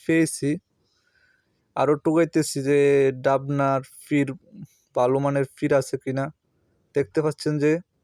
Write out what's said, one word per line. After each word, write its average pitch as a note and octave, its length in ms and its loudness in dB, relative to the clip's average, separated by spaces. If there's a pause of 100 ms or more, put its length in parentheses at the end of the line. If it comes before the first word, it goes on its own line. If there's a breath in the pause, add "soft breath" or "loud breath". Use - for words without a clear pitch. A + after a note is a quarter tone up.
পেয়েছি। D#3+ 440 0 (1300)
আরও C3+ 200 2
টুকাইতেছি D#3+ 680 0
যে C#3+ 160 2 (420)
ডাবনার C#3 600 0 (220)
ফির C#3+ 240 0 (680)
ভালো B2+ 240 2
মানের C#3 260 0 (100)
ফির D3 180 -2
আছে C3+ 300 0
কিনা। C3+ 220 -6 (680)
দেখতে C#3 260 -2
পাচ্ছেন D3+ 420 -4
যে D3+ 80 4 (320)